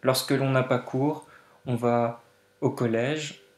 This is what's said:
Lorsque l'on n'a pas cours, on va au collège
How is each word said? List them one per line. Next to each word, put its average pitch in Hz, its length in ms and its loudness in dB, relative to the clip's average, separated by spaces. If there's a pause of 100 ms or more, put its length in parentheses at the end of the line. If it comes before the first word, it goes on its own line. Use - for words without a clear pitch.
Lorsque 131 280 0
l'on 135 200 2
n'a 131 140 2
pas 127 140 0
cours, 143 480 -2 (400)
on 123 100 -2
va 120 460 0 (380)
au 131 100 0
collège 127 720 -2 (160)